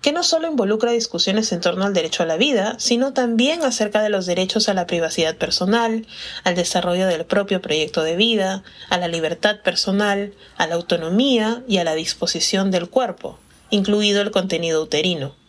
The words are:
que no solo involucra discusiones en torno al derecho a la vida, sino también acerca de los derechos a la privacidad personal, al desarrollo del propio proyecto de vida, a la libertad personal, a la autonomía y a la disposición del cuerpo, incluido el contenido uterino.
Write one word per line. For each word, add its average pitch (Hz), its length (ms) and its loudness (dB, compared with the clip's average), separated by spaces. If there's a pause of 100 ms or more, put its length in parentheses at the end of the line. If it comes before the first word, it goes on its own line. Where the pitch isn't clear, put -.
que 294 100 4
no 330 120 0
solo 330 260 2
involucra 226 420 2
discusiones 220 600 0
en 170 80 -4
torno 185 240 0
al 202 80 0
derecho 165 300 0
a - 20 2
la 165 100 0
vida, 220 420 2
sino 254 360 0
también 254 500 2
acerca 214 400 0
de 214 60 0
los 196 160 0
derechos 185 420 0
a 202 60 2
la 180 120 0
privacidad 165 520 -2
personal, 226 680 0 (380)
al 180 120 0
desarrollo 180 520 0
del 165 180 0
propio 196 360 0
proyecto 156 420 -2
de 160 140 0
vida, 196 460 0 (260)
a 185 80 0
la 175 100 -2
libertad 170 540 -2
personal, 202 720 0 (240)
a 170 100 -2
la 165 80 -4
autonomía 214 920 0
y 196 80 2
a 175 80 2
la 160 100 0
disposición 170 760 -2
del 175 200 -2
cuerpo, - 500 -4 (300)
incluido 208 520 2
el 208 100 -2
contenido 170 520 0
uterino. 151 520 -2 (140)